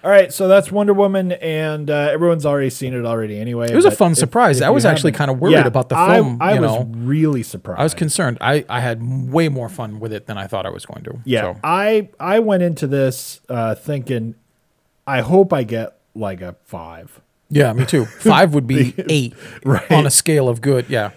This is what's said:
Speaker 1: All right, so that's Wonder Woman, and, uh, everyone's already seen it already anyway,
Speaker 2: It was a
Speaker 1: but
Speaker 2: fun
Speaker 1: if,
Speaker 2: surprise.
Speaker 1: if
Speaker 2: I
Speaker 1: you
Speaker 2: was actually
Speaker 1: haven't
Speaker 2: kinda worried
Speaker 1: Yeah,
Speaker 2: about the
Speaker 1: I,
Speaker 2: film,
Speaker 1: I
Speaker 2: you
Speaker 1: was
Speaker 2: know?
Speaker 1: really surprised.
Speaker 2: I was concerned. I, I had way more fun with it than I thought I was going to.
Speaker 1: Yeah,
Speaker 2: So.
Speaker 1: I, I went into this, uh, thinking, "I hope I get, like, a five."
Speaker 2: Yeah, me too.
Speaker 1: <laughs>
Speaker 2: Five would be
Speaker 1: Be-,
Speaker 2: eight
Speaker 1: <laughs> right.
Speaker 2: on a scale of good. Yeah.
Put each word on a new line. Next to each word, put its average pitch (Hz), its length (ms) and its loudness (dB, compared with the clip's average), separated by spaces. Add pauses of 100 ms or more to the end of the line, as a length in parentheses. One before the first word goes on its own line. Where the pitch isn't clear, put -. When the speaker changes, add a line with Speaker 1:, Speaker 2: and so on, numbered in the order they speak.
Speaker 1:
All 185 80 -2
right, 196 220 6
so 190 160 0
that's 190 240 4
Wonder 208 220 2
Woman, 196 380 2
and, 156 580 -4
uh, 147 200 0
everyone's 160 360 0
already 143 240 0
seen 127 240 -8
it 123 100 -4
already 113 340 -4
anyway, 117 320 -4
Speaker 2:
It 117 60 2
was 339 80 6
a 392 60 8
Speaker 1:
but - 80 -6
Speaker 2:
fun 175 140 4
Speaker 1:
if, 151 60 0
Speaker 2:
surprise. 185 380 2
Speaker 1:
if 135 80 0
Speaker 2:
I 139 40 2
Speaker 1:
you 202 60 4
Speaker 2:
was 233 120 2
actually 160 260 2
Speaker 1:
haven't 147 220 -2
Speaker 2:
kinda 127 60 -6
worried 160 120 4
Speaker 1:
Yeah, 143 140 6
Speaker 2:
about 127 240 0
the 131 80 0
Speaker 1:
I, 170 180 4
Speaker 2:
film, 131 240 0
Speaker 1:
I 185 140 2
Speaker 2:
you 180 80 2
Speaker 1:
was 113 100 2
Speaker 2:
know? 117 240 -2
Speaker 1:
really 139 480 0
surprised. - 360 -12
Speaker 2:
I - 40 2
was 156 100 0
concerned. 151 460 -2
I, 139 300 0
I 120 100 -4
had 123 500 -6
way 160 200 2
more 127 180 -6
fun 110 320 -12
with 110 140 -8
it 101 120 -12
than 107 120 -8
I 98 100 -10
thought 95 180 -6
I - 40 -8
was - 160 -14
going - 180 -16
to. - 200 -14
Speaker 1:
Yeah, 120 180 0
Speaker 2:
So. 90 200 -6
Speaker 1:
I, 202 460 0 (100)
I 185 220 0
went 202 220 0
into 170 240 -2
this, 135 540 -4 (100)
uh, 113 240 -2
thinking, 123 600 -6 (720)
"I 131 140 0
hope 185 320 4
I 143 120 0
get, 113 340 -8 (160)
like, 98 260 -8
a 90 240 -14
five." 82 560 -18 (320)
Speaker 2:
Yeah, 143 200 2
me 123 120 0
too. 127 200 0
Speaker 1:
<laughs> - 160 -12
Speaker 2:
Five 175 340 4
would 139 140 2
be 131 240 2
Speaker 1:
Be-, - 180 -8
Speaker 2:
eight 139 240 -2 (160)
Speaker 1:
<laughs> - 140 -20
right. 135 260 0
Speaker 2:
on 151 160 6
a 139 40 0
scale 143 380 2
of 113 120 -2
good. 127 280 0
Yeah. 110 280 -2